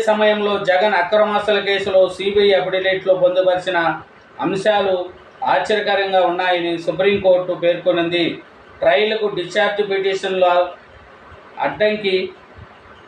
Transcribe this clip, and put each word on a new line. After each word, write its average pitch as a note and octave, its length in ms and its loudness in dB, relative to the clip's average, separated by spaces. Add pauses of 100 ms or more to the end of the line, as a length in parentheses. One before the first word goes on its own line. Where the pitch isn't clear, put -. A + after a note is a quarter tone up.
సమయంలో G#3+ 460 2 (160)
జగన్ F#3+ 320 2
అక్రమాస్తుల G#3 680 0
కేసులో F#3+ 340 2 (140)
సీబీఐ G3+ 420 2
అఫిడవిట్లో F#3+ 680 0
పొందుపరిచిన F3+ 540 2 (680)
అంశాలు G3 520 0 (560)
ఆశ్చర్యకరంగా G3 760 0
ఉన్నాయని F3+ 440 -2 (120)
సుప్రీంకోర్టు F3+ 800 2
పేర్కొనింది. E3+ 640 0 (560)
ట్రయల్కు G#3 480 2 (100)
డిశ్చార్జ్ G#3 500 -2
పిటిషన్ల F#3+ 560 -2 (1200)
అడ్డంకి G3+ 520 -2 (920)